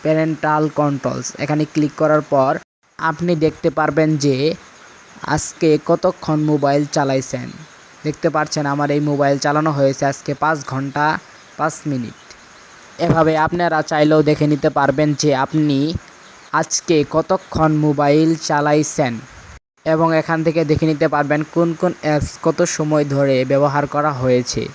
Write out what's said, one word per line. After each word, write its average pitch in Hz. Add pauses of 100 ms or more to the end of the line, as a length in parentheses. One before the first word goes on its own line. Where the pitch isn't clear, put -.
parental 156 (180)
controls। 139 (160)
এখানে 151 (100)
ক্লিক 151
করার 151 (100)
পর 135 (480)
আপনি 160 (140)
দেখতে 156
পারবেন 156 (140)
যে 143 (1000)
আজকে - (200)
কতক্ষণ 165 (120)
মোবাইল 143 (140)
চালাইছেন। 135 (580)
দেখতে 151
পাচ্ছেন 151 (100)
আমার 143
এই 147 (100)
মোবাইল 143 (100)
চালানো 151
হয়েছে 135
আজকে - (120)
পাঁচ 156 (140)
ঘন্টা 139 (540)
পাঁচ 151 (140)
মিনিট। 123 (840)
এভাবে 160 (120)
আপনারা 165 (120)
চাইলেও 151
দেখে 151
নিতে 147
পারবেন 143 (120)
যে 151 (140)
আপনি 151 (800)
আজকে - (180)
কতক্ষণ 160 (140)
মোবাইল 147 (200)
চালাইছেন 147 (760)
এবং 165 (140)
এখান 165
থেকে 165 (100)
দেখে 151
নিতে 156
পারবেন 147 (140)
কোন 170 (120)
কোন 180 (120)
অ্যাপস 151 (140)
কত 156 (180)
সময় 151 (100)
ধরে 139 (160)
ব্যবহার 143 (120)
করা 147 (100)
হয়েছে। 127 (140)